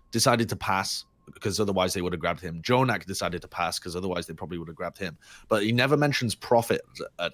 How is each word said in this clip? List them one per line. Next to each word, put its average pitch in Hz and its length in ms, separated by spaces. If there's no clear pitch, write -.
decided 117 380
to 98 80
pass - 480
because 101 280
otherwise 95 320
they 90 80
would 87 100
have 87 80
grabbed 85 220
him. 82 200
Jonak 123 440
decided 90 380
to - 40
pass 87 320
'cause 87 160
otherwise 90 320
they 82 60
probably 85 240
would 82 100
have 82 80
grabbed 90 220
him. 87 200
But 107 160
he 110 80
never 131 240
mentions 139 400
Prophet - 460
at 87 140